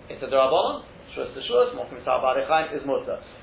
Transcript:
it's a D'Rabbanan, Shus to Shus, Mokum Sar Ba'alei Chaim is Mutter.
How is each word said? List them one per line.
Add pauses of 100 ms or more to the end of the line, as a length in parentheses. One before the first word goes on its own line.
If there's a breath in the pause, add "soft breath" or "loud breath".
it's
a
D'Rabbanan, (280)
Shus
to
Shus,
Mokum
Sar
Ba'alei
Chaim
is
Mutter. (240 loud breath)